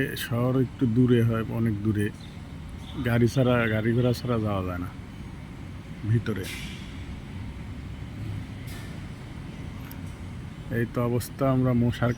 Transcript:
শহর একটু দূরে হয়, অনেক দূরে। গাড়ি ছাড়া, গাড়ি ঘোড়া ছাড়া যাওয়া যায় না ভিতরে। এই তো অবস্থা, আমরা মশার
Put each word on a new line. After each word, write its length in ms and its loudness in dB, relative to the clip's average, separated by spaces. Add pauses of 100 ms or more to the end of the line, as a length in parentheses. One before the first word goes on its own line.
(160)
শহর 460 2
একটু 240 0
দূরে 420 8
হয়, 160 2 (140)
অনেক 240 4
দূরে। 240 2 (960)
গাড়ি 240 6
ছাড়া, 260 6 (200)
গাড়ি 220 2
ঘোড়া 160 4
ছাড়া 260 0
যাওয়া 280 2
যায় 180 -4
না 60 -6 (1160)
ভিতরে। 360 2 (4000)
এই 160 2
তো 60 -4 (100)
অবস্থা, 420 -2
আমরা 220 4 (100)
মশার 360 4